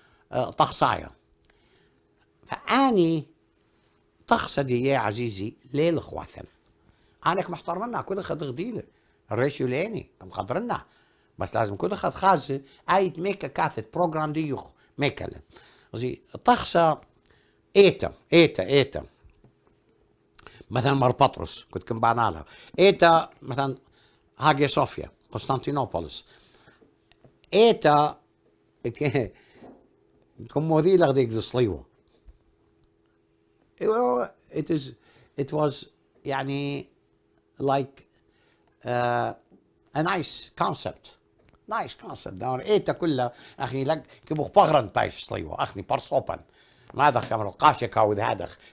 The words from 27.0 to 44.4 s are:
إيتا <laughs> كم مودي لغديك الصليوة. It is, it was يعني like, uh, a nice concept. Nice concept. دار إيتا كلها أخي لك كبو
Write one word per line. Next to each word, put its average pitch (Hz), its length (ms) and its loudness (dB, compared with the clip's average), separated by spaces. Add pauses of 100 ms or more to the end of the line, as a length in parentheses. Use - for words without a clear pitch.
إيتا 156 640 4 (640)
<laughs> 123 440 -2 (1300)
كم 156 140 -2
مودي 160 280 4
لغديك 139 320 4
الصليوة. 110 600 -2 (2500)
It 151 200 -6
is, 151 120 0 (580)
it - 120 -6
was 151 340 -2 (380)
يعني 139 640 -6 (720)
like, 135 400 -2 (840)
uh, 120 500 0 (600)
a 147 80 -2
nice 175 480 -4 (120)
concept. - 560 -8 (500)
Nice 202 260 -6 (100)
concept. 151 240 -14
دار 120 320 -6
إيتا 202 320 0
كلها 131 400 -2 (260)
أخي 131 260 -4
لك 151 220 -2 (200)
كبو 156 180 -4